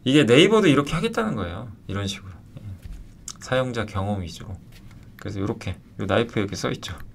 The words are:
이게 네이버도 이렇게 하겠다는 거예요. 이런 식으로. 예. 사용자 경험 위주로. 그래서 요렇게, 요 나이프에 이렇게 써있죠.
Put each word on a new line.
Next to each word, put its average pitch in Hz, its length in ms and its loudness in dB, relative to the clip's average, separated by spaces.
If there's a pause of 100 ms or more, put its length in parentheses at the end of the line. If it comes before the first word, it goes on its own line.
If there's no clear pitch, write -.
이게 139 200 6
네이버도 190 440 8
이렇게 143 260 4
하겠다는 220 420 -2
거예요. 101 340 -8 (160)
이런 98 200 -4
식으로. - 260 -8 (260)
예. - 40 -20 (760)
사용자 123 460 -2
경험 101 360 -4
위주로. - 340 -12 (640)
그래서 98 220 -8
요렇게, 104 360 -4 (240)
요 98 60 -4
나이프에 110 340 2
이렇게 98 160 -4
써있죠. - 400 -6 (180)